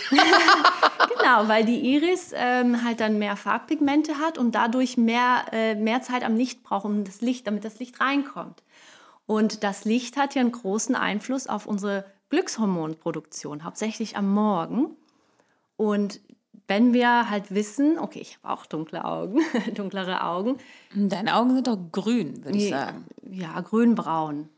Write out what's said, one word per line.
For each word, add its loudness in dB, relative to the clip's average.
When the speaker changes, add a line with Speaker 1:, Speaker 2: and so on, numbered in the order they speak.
Speaker 1:
ich. 6
Speaker 2:
<laughs> -
Genau, 6
weil 4
die 2
Iris, 0
ähm, 0
halt -2
dann 2
mehr -2
Farbpigmente 0
hat -2
und 0
dadurch 0
mehr, 2
äh, 0
mehr 0
Zeit -6
am 0
Licht -4
braucht, -4
um -2
das -12
Licht, -4
damit -4
das -12
Licht -14
reinkommt. -4
Und 0
das -4
Licht -2
hat 0
ja 2
einen 2
großen -2
Einfluss -4
auf -6
unsere -4
Glückshormonproduktion, -4
hauptsächlich -6
am 0
Morgen. 0
Und 0
wenn 4
wir 4
halt -4
wissen, 0
okay, -8
ich -18
habe -6
auch -10
dunkle -8
Augen, -2
<laughs> -4
dunklere -4
Augen. -2
Speaker 3:
Deine 0
Augen 4
sind 0
doch 0
grün, -2
würde -2
ich 0
Speaker 2:
Nee, -2
Speaker 3:
sagen. -4
Speaker 2:
ja, -10
grünbraun. 0